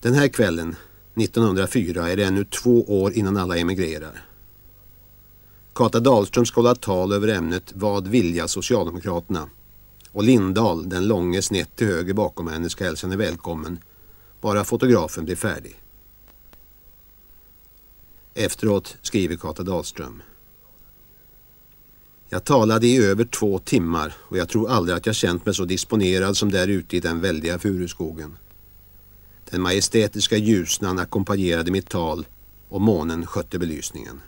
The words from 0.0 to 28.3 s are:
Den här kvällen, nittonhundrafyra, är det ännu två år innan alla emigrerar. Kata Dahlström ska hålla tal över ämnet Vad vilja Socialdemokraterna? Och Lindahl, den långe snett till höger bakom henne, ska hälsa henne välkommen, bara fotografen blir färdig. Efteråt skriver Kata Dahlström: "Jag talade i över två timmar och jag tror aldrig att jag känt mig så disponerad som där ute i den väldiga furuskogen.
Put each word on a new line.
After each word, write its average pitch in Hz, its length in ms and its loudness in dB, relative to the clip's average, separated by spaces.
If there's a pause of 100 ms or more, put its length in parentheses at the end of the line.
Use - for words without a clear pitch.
Den 120 140 2
här 143 140 6
kvällen, 85 480 0 (380)
nittonhundrafyra, 95 960 0
är 92 60 0
det 101 80 2
ännu 95 200 0
två 104 580 2
år 98 100 0
innan 101 240 0
alla 90 200 0
emigrerar. 85 720 -4 (1500)
Kata 110 280 2
Dahlström 120 460 4
ska - 140 0
hålla 120 140 6
tal 95 380 -2
över 101 160 2
ämnet 90 460 -2
Vad 98 340 -2
vilja 87 400 2
Socialdemokraterna? 87 1000 -4 (600)
Och 104 120 -4
Lindahl, 95 680 4
den 92 200 0
långe 92 340 0
snett 90 340 -4
till 110 100 0
höger 90 280 -2
bakom 87 340 -4
henne, 82 220 -4
ska - 140 -8
hälsa 85 220 -6
henne 92 100 -4
välkommen, 85 640 -6 (600)
bara 104 240 0
fotografen 110 600 2
blir 87 120 -4
färdig. - 440 -6 (2500)
Efteråt - 680 -2
skriver 87 340 0
Kata 82 260 -10
Dahlström: 82 600 -8 (2000)
"Jag - 160 -6
talade 113 420 4
i 123 180 6
över 101 200 2
två 101 340 -2
timmar 85 600 -2
och - 200 -6
jag 85 100 -2
tror 110 220 0
aldrig 90 260 2
att - 100 -4
jag - 80 0
känt 87 320 0
mig 101 80 0
så 95 100 -2
disponerad 95 720 0
som 104 140 0
där 95 180 2
ute 95 280 -2
i 90 40 2
den 82 200 -2
väldiga 82 380 -2
furuskogen. 85 800 -6 (1120)